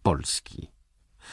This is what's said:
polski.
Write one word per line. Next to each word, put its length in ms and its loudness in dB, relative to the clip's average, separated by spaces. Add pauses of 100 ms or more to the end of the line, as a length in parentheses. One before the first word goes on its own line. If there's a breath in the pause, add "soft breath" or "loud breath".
polski. 640 0 (640 loud breath)